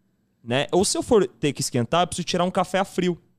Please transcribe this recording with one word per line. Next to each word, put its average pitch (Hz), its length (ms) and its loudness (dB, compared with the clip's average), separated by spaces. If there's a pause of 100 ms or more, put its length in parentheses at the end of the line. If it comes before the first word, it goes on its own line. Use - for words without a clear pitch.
(440)
né? 123 280 0
Ou 175 140 4
se - 120 -2
eu 330 60 -2
for 208 240 4
ter - 260 -2
que - 80 -8
esquentar, 135 420 0
eu 175 40 0
preciso - 180 -8
tirar 175 180 -2
um 180 80 -2
café 185 280 -2
a 190 60 0
frio, 180 340 -2 (180)